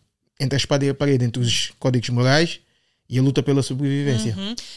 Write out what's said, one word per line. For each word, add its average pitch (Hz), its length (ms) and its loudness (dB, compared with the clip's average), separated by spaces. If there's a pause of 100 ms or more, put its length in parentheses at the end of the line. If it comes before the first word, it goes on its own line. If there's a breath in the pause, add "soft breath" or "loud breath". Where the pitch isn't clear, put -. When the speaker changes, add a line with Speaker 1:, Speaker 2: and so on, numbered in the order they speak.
(400)
Speaker 1:
entre 135 160 0
a - 20 0
espada 139 260 0
e 139 60 2
a 135 60 -2
parede, 135 300 2
entre 117 180 -4
os - 340 -2
códigos 123 320 0
morais 131 500 2 (480)
e 120 120 -2
a - 20 4
luta 139 220 2
pela 139 180 2
sobrevivência. 139 760 -2
Speaker 2:
Uhum. 196 200 -8 (220 loud breath)